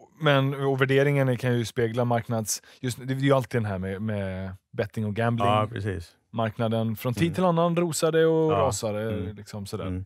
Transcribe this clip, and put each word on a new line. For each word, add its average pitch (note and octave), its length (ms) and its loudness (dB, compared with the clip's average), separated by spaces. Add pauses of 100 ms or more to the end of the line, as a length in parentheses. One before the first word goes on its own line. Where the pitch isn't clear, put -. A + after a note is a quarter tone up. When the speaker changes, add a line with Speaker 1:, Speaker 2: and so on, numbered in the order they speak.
(200)
Speaker 1:
Men, C#3 340 4 (120)
och C3+ 140 2
värderingen C3+ 560 4
kan B2 220 0
ju A2+ 60 0
spegla A#2 400 -2
marknads-, A#2 580 -2 (180)
just, B2 180 -6 (100)
det C3 60 -2
är C3+ 40 -4
ju C#3 140 4
alltid B2+ 300 2
den - 80 -2
här F#2 80 -4
med, F#2+ 240 -6
med F#2+ 540 -4 (140)
betting A2 360 -4
och G#2 80 -4
gambling. A2+ 340 0
Speaker 2:
Ja, G#2+ 240 2
precis. G2 440 -6 (140)
Speaker 1:
Marknaden A2+ 640 -2
från B2 180 -4
tid - 80 -2
Speaker 2:
Mm. E3+ 120 0
Speaker 1:
till F#3 100 0
annan E3+ 320 2
rosade D#3+ 500 2
och D#3+ 260 4
Speaker 2:
Ja. - 40 2
Speaker 1:
rasade, A2 580 -2
Speaker 2:
Mm. G#2 220 -6
Speaker 1:
liksom G2+ 300 -12
sådär, F2+ 200 -8
Speaker 2:
Mm. F#2 200 -4